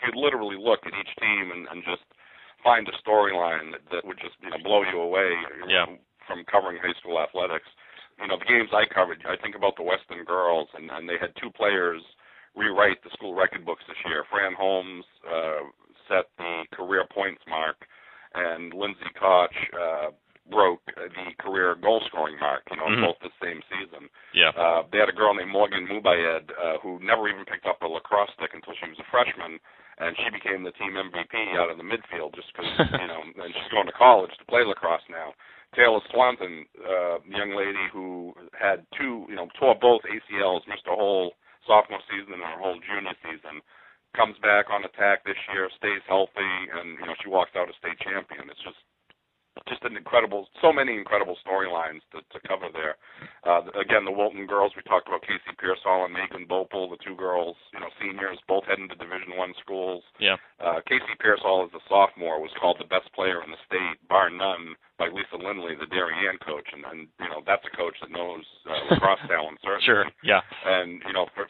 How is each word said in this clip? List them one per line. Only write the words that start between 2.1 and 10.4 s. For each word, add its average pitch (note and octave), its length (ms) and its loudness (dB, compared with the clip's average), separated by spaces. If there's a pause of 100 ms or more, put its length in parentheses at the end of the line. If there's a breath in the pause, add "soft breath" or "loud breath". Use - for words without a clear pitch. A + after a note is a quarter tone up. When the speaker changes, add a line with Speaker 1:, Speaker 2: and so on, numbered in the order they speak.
Speaker 1:
find A#2 240 6
a - 80 -10 (120)
storyline F2 640 2
that, D2 220 -16
that F2 120 -4
would F#2 140 -12
just, F2 240 -14
you F#2+ 80 -12
know, D#2+ 140 -8
blow G2+ 180 6
you F#2 180 -2
away, F#2 300 2 (320)
you F#2 80 -10
Speaker 2:
Yeah. F2+ 160 4
Speaker 1:
know, E2+ 120 -10 (280)
from F2+ 240 -8
covering F#2+ 320 2
high F2 180 -2
school E2+ 200 -2
athletics. E2+ 500 -2 (520 loud breath)
You G#2 80 -8
know, F#2 80 0
the F2 80 -8
games A2+ 260 4
I G#2+ 220 4
covered, F2 320 0
I F#2 160 -4
think G#2+ 160 -8
about G2 180 2
the F#2 60 -10
Weston F2 420 -4
girls, E2+ 540 2